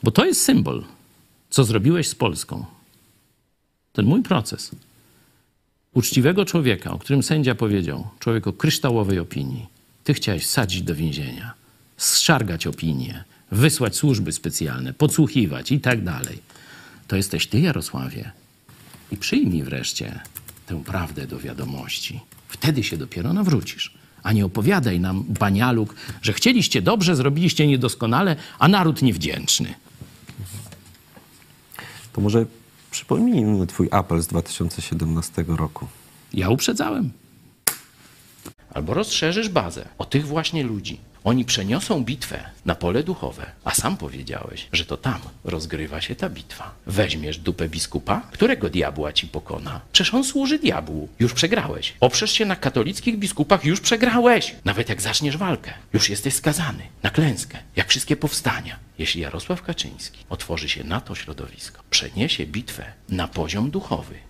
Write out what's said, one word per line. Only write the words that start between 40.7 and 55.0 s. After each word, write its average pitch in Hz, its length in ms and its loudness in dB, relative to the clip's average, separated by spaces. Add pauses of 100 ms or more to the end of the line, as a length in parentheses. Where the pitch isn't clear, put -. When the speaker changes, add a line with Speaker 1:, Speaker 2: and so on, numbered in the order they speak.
Speaker 1:
Oni 120 220 4
przeniosą 127 580 0
bitwę - 400 -6 (220)
na 82 100 0
pole 98 280 0
duchowe, 160 480 -6 (120)
a - 80 -4
sam - 260 0
powiedziałeś, 69 760 -10
że 85 120 0
to - 120 -6
tam 127 220 -4 (240)
rozgrywa 80 580 -6
się - 140 -6
ta 190 140 -4
bitwa. - 460 -14 (120)
Weźmiesz 80 500 -2
dupę 82 320 -2
biskupa? - 520 -4 (100)
Którego 226 380 2
diabła 73 440 -2
ci - 140 -2
pokona? - 540 -8 (100)
Przecież - 220 2
on 262 100 2
służy 269 360 0
diabłu. 78 500 -2 (100)
Już 120 140 4
przegrałeś. 165 680 -2
Oprzesz 165 320 4
się 220 140 2
na 190 100 0
katolickich 175 640 0
biskupach? 185 460 0
Już 180 160 4
przegrałeś. 240 720 2 (100)
Nawet 110 240 -2
jak 98 120 -2